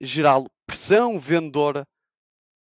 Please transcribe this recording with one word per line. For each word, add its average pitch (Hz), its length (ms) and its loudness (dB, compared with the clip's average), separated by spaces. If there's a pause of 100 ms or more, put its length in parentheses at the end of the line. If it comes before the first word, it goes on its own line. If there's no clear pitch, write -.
geral 135 440 2 (200)
pressão 220 520 0
vendedora 147 720 -2 (840)